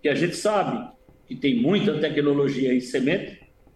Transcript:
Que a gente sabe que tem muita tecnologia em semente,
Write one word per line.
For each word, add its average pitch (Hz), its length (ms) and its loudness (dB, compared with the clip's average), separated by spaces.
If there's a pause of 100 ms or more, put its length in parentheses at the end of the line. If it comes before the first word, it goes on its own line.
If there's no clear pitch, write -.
Que 156 60 0
a 139 80 2
gente 175 180 0
sabe 170 560 -2 (380)
que 123 80 -10
tem 135 180 0
muita 151 460 2
tecnologia 143 760 2
em 123 60 2
semente, 143 600 -2 (360)